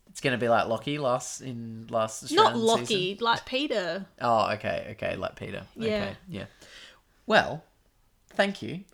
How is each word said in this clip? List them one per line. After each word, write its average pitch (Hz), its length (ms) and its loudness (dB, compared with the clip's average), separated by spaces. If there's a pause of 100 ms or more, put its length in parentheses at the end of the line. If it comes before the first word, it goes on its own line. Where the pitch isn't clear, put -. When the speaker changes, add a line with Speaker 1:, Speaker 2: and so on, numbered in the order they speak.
(100)
Speaker 1:
It's - 100 -14
gonna 127 160 0
be 117 140 0
like 104 180 6
Lockie 143 300 -2
last, 127 420 -2
in 117 480 -10
last 113 440 -2
Speaker 2:
Not 415 160 6
Speaker 1:
Australian 233 180 2
Speaker 2:
Lockie, 233 200 4
Speaker 1:
season. 202 380 -2
Speaker 2:
like 226 220 2
Peter. 202 580 -2 (160)
Speaker 1:
Oh, 107 320 4
okay, 98 380 -4
okay, - 260 -4
like 90 200 -6
Peter. 98 260 -10 (120)
Speaker 2:
Yeah. 220 120 -6 (160)
Speaker 1:
Okay, 202 140 -8 (120)
yeah. 104 160 -8 (840)
Well, 160 360 2 (680)
thank 196 320 0
you. 143 180 -6 (140)